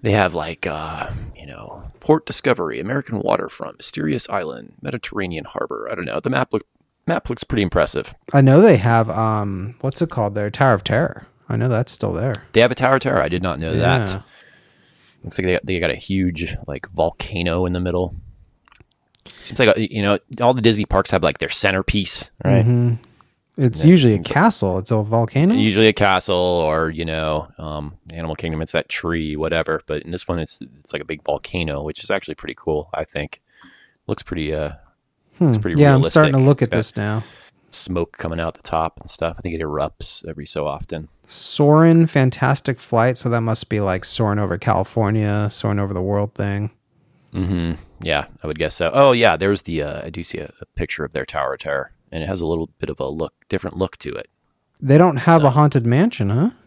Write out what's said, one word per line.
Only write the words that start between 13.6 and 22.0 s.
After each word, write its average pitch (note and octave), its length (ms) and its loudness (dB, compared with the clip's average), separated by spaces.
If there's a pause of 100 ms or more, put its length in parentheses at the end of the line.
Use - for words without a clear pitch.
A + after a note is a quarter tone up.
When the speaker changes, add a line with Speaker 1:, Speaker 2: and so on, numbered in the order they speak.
Speaker 2:
Yeah. E2 60 0 (260)
Speaker 1:
that. F#2+ 180 -6 (1000)
Looks - 140 -10
like F#2 80 -2
they F2+ 80 2
got, - 120 -2
they F2+ 140 -2
got E2 120 0
a B1 40 -4
huge, F#2 640 -4 (100)
like, C#2 220 -10
volcano E2+ 760 -2
in F2+ 60 -2
the F2 60 -2
middle. F2+ 360 -4 (1300)
Seems - 180 -12
like, A#2+ 100 6
uh, - 80 6
you A2 240 -2
know, G2+ 180 2 (200)
all B2 140 4
the B2+ 80 0
Disney G#2+ 240 4
parks - 260 0
have, F2+ 120 2
like, D2+ 160 0
their C#2+ 100 -4
centerpiece, F#2+ 800 -2 (140)